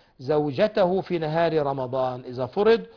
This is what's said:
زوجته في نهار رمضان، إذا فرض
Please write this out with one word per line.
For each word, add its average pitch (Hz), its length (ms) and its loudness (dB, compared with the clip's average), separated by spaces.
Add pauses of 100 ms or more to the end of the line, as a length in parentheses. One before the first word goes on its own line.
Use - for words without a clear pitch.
(200)
زوجته 160 840 0
في 170 180 -4
نهار 160 420 0
رمضان، 131 600 -2
إذا 127 240 -6
فرض 208 400 2 (120)